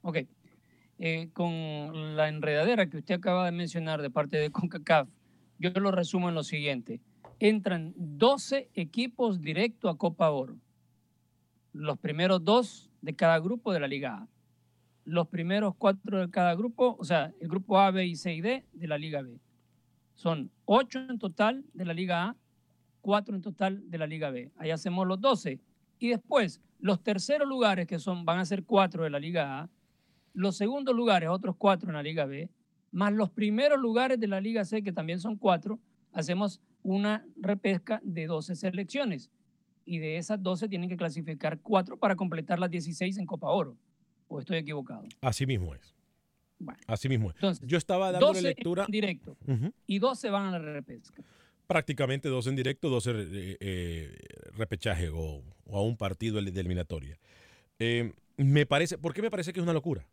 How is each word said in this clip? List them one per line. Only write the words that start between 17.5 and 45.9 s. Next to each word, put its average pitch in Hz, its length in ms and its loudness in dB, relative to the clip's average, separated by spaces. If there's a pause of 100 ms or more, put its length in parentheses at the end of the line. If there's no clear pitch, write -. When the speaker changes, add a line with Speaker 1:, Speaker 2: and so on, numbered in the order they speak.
Speaker 1:
A, 196 120 8
B 185 140 0
y 170 100 -4
C 170 180 -6
y 165 80 -6
D 247 320 -2
de 170 140 -10
la 151 100 -2
Liga 151 240 -6
B. 123 180 -14 (760)
Son 160 360 -2 (140)
ocho 247 340 4
en 262 180 -6
total 220 460 0 (100)
de 180 120 -8
la 170 80 -4
Liga 175 320 0
A, 233 100 -6 (680)
cuatro 202 340 0
en 185 60 -4
total 196 480 -4
de 170 80 -8
la 160 80 -2
Liga 151 240 -4
B. 127 280 -8
Ahí 160 140 -4
hacemos 180 360 -2
los 190 140 -2
doce. 208 380 2 (380)
Y 240 120 -2
después, 233 520 2 (180)
los 190 220 0
terceros 277 460 0
lugares, 208 400 2
que 180 100 -4
son, 175 280 -4
van 170 140 2
a 185 60 0
ser 185 200 -4
cuatro 185 380 4
de 151 60 0
la 143 100 -2
Liga 151 420 -2
A, 165 80 -12 (640)
los 190 240 0
segundos 254 380 0
lugares, 196 340 4
otros 185 280 0
cuatro 190 320 4
en 156 60 -2
la 147 80 -4
Liga 156 220 0
B, 139 240 -8 (420)
más 202 220 2
los 214 160 2
primeros 240 500 4
lugares 247 400 2
de 220 80 0
la 196 140 -2
Liga 220 240 -2
C, 214 180 -2
que 196 80 -4
también 165 280 -4
son 208 180 -4
cuatro, 202 420 2 (320)
hacemos 180 500 -2 (220)
una 202 420 0 (120)
repesca 196 680 0
de 165 240 -4
doce 165 280 -4
selecciones. 190 760 -4 (540)
Y 170 120 -6
de 156 200 -4
esas 190 260 -4
doce 185 260 -2
tienen 180 180 -4
que 180 100 -6
clasificar 160 640 -4
cuatro 190 360 0
para 196 180 2
completar 170 440 -2
las 180 100 0
dieciséis 175 480 -4
en 185 80 -4
Copa 151 240 -6
Oro. 156 260 0 (520)
¿O 147 120 -8
estoy 170 180 -4
equivocado? 143 460 -8 (180)
Speaker 2:
Así 131 260 0
mismo 90 260 -2
es. - 220 -20 (640)